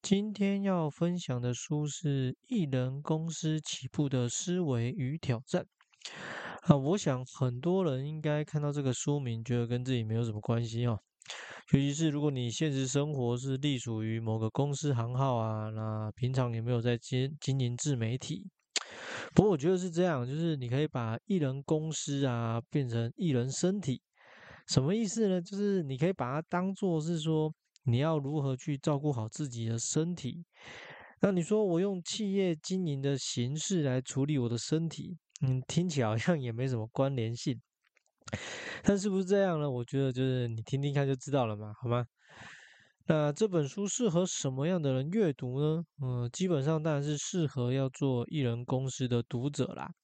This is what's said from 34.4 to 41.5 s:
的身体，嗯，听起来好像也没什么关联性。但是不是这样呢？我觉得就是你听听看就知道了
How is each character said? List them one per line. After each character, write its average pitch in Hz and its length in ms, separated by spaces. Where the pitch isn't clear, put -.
的 117 100
身 160 300
体， - 300
嗯， 127 260
听 175 220
起 143 120
来 113 60
好 110 80
像 156 240
也 123 140
没 123 140
什 127 100
么 110 100
关 139 260
联 117 220
性。 120 240
但 202 140
是 202 120
不 190 80
是 190 80
这 196 160
样 175 180
呢？ 147 100
我 123 140
觉 135 160
得 135 100
就 127 140
是 127 240
你 113 140
听 135 200
听 143 120
看 143 120
就 135 100
知 131 160
道 131 160
了 107 100